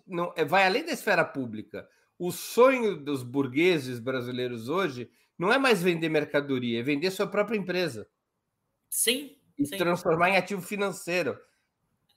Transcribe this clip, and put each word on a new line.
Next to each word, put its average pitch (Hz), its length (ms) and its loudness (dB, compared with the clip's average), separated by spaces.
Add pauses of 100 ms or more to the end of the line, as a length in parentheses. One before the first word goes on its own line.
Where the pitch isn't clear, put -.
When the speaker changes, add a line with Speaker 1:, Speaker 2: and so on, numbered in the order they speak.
Speaker 1:
não, 175 300 -4
é, 160 80 2
vai 185 200 4
além 233 200 2
da 339 60 -6
esfera 190 340 2
pública. 107 600 -10 (320)
O 175 120 -2
sonho 240 680 4
dos 139 260 -6
burgueses 131 760 0
brasileiros 123 680 -4
hoje 143 400 -4 (280)
não 180 140 0
é 262 60 4
mais 247 240 4
vender 165 280 2
mercadoria, 139 680 0
é 117 40 -4
vender 147 260 0
sua 190 180 -2
própria 202 300 0
empresa. 170 500 -4 (800)
Speaker 2:
Sim, - 480 -2 (200)
Speaker 1:
E 285 80 2
Speaker 2:
sim. 196 120 -8
Speaker 1:
transformar 175 520 2
em 196 80 4
ativo 185 240 0
financeiro. 175 760 -2 (800)